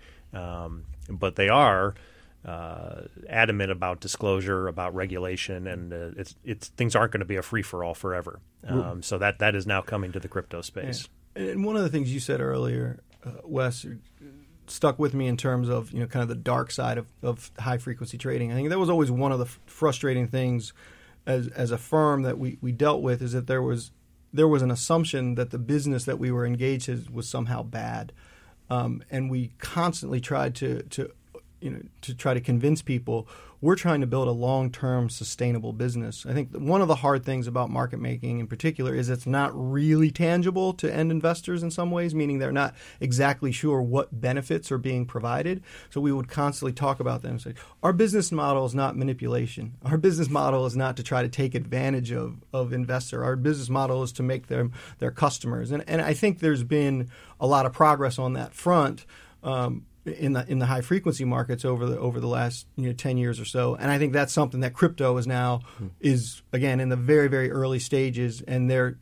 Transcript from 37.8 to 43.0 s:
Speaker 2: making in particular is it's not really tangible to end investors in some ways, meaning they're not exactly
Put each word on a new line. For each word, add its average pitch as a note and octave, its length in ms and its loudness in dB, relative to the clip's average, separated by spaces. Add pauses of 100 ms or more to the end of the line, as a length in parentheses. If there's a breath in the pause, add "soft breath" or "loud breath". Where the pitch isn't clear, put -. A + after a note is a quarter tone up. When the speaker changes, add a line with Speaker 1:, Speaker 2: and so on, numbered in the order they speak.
Speaker 2:
making A#2+ 400 -4
in A#2 60 -4
particular C3 480 -2
is B2 160 0
it's B2 160 -2
not C#3 300 2
really D3 560 4
tangible F3+ 640 2
to D#3 200 -2
end D#3+ 160 2
investors E3 540 0
in E3+ 80 -2
some F3 180 -2
ways, F3 240 -2
meaning C#3+ 240 0
they're C3+ 140 -2
not C#3 240 0 (240 loud breath)
exactly C3 520 2